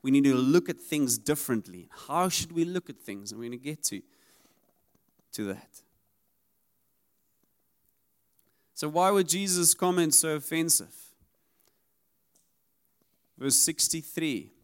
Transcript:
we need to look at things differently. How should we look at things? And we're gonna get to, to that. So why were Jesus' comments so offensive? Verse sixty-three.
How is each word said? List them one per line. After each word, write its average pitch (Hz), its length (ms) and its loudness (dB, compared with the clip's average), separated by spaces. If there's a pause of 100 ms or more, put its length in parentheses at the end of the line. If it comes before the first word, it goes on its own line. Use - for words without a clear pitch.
we 135 120 0
need 139 120 6
to 139 100 6
look 139 340 4
at - 120 -8
things 131 380 -2
differently. 110 720 -4
How 170 380 -4
should 170 240 -4
we 165 120 0
look 175 240 -6
at - 120 -16
things? 101 320 -12
And 107 80 -12
we're 120 80 -10
gonna 120 80 -10
get 143 280 -12
to, 95 160 -4 (1300)
to 110 140 -6
that. - 360 -12 (3000)
So 151 140 -4
why 175 240 4
were 196 100 4
Jesus' 180 520 2
comments 180 440 2
so 160 120 0
offensive? 156 840 -2 (2250)
Verse 135 180 0
sixty-three. 160 920 -2 (140)